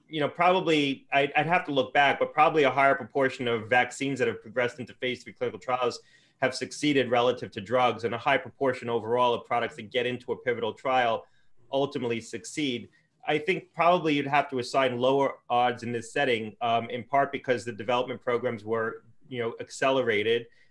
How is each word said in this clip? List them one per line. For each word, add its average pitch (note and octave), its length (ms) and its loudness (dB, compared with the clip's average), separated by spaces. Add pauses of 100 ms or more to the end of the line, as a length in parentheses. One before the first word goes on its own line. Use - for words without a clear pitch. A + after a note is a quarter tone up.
you D#3 120 -8
know, C#3+ 100 0
probably, E3 840 2
I, C#3+ 240 2
I'd D3 120 2
have F3 180 2
to D3+ 60 -6
look C3+ 200 0
back, C#3 280 4
but B2+ 120 0
probably D#3+ 300 4
a C3+ 80 6
higher C3+ 240 4
proportion C3 540 -2
of A2 240 -2
vaccines C3 480 0
that A#2+ 80 2
have A2 120 -4
progressed A#2+ 400 -4
into G#2+ 140 -12
phase B2+ 300 -6
three G2+ 100 -18
clinical A2 260 -6
trials B2 400 -2 (440)
have C3 100 0
succeeded C3+ 560 0
relative A#2+ 440 2
to A2+ 60 -8
drugs, A2+ 440 0
and G#2+ 100 -2
a A#2 60 -6
high C#3 180 2
proportion B2+ 500 -4
overall A#2+ 460 0
of G#2 140 -6
products A#2 300 -2
that A2 120 -14
get B2 160 -2
into B2 260 -6
a A2 40 -2
pivotal A2+ 380 -4
trial B2 520 0 (460)
ultimately C3 500 -2
succeed. A#2 680 -6 (360)
I D#3 120 0
think D#3+ 360 -4
probably E3 420 4
you'd C#3 120 -2
have C#3+ 220 2
to C3 100 -4
assign B2 400 0
lower C3+ 360 2 (140)
odds A#2+ 340 0
in A#2+ 100 -6
this A2+ 180 -8
setting, A#2 480 -2
um, A#2 300 0
in A#2+ 160 -8
part C#3 260 0
because B2 320 -2
the A#2+ 80 -8
development A#2+ 500 -2
programs A#2 440 -2
were, A2+ 380 -4 (260)
you B2 120 -6
know, A#2 200 -4
accelerated, A#2 840 0 (240)